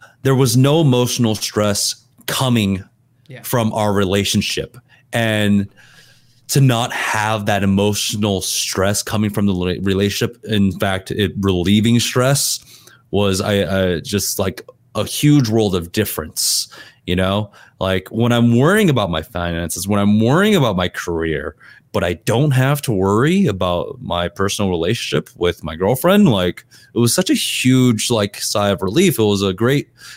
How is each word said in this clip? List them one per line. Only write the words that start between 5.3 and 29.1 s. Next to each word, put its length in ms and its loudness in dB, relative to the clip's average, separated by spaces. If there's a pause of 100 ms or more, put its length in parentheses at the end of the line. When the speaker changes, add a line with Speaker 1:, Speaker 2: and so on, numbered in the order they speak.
Speaker 1:
to 120 2
not 320 2
have 540 -2
that 160 0
emotional 760 0
stress 600 -2
coming 300 -2
from 160 0
the 60 0
rela-, 300 -2
relationship, 640 0
in 340 2
fact, 320 -2
it 280 -2
relieving 600 2
stress 600 0 (520)
was, 300 0
I, 520 0
I 80 -2
just, 360 -4
like, 240 -4 (320)
a 120 -4
huge 440 2
world 260 2
of 160 -6
difference, 760 -4 (380)
you 100 -2
know? 360 -2 (280)
Like, 300 -2
when 220 0
I'm 240 4
worrying 340 4
about 200 0
my 120 -4
finances, 640 -6
when 120 2
I'm 200 4
worrying 360 4
about 200 2
my 120 0
career, 680 -6 (360)
but 120 -2
I 100 -2
don't 380 0
have 320 2
to 80 -4
worry 560 2
about 540 -4
my 260 -4
personal 420 -2
relationship 680 -2
with 280 -2
my 120 -8
girlfriend, 540 2
like, 340 0 (300)
it 60 0
was 140 2
such 160 0
a 40 2
huge, 800 0
like, 280 -2
sigh 300 -2
of 120 -2
relief. 360 0